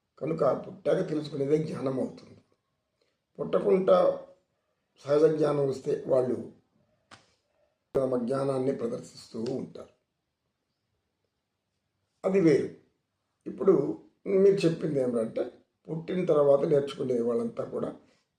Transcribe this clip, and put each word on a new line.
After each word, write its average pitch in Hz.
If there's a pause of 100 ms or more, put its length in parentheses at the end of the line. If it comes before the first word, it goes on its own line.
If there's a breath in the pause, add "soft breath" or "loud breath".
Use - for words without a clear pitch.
(200)
కనుక 151
పుట్టాక 160
తెలుసుకునేదే 147
జ్ఞానం 131
అవుతుంది. - (1000)
పుట్టకుండా 185 (840)
సహజ 147
జ్ఞానం 147
వస్తే 135
వాళ్ళు 123 (1400)
తమ 127
జ్ఞానాన్ని 131
ప్రదర్శిస్తూ -
ఉంటారు. 113 (2250)
అది 196
వేరు. 160 (800)
ఇప్పుడు 151 (280)
మీరు 196
చెప్పింది 160
ఏమిటంటే 123 (380)
పుట్టిన 165
తర్వాత 143
నేర్చుకునే 139
వాళ్ళంతా 117
కూడా - (420 soft breath)